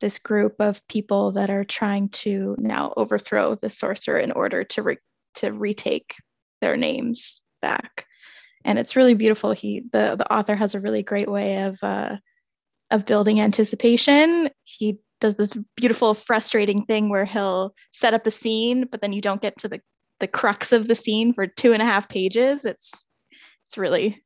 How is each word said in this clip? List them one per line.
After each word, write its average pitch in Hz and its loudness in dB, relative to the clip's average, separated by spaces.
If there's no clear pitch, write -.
this 208 -4
group 208 0
of 208 0
people 202 0
that 202 0
are 196 -2
trying 202 -2
to 196 -4
now 220 -2
overthrow 214 0
the 214 -6
sorcerer - -4
in - 0
order - -2
to - -6
re-, - -2
to - -4
retake - -4
their 73 0
names 82 -4
back. - -6
And 208 0
it's - -4
really 254 8
beautiful. 214 2
He, 208 -6
the, 214 2
the - -2
author 214 0
has 202 -2
a 208 -6
really 208 -2
great 202 -4
way 202 -2
of, 190 -6
uh, 202 -4
of 208 0
building 214 4
anticipation. 269 4
He 214 -6
does 214 2
this 208 -2
beautiful, 226 4
frustrating 208 0
thing 214 0
where 202 0
he'll 196 -2
set 226 2
up 226 0
a 220 2
scene, 233 -2
but 220 -10
then 202 -4
you 202 -4
don't 202 -2
get - -6
to - -10
the, - -10
the 185 -4
crux - 0
of 226 4
the 226 4
scene 226 0
for 196 -2
two 233 4
and 214 4
a 226 2
half 208 0
pages. 240 0
It's, - -8
it's - -18
really 185 0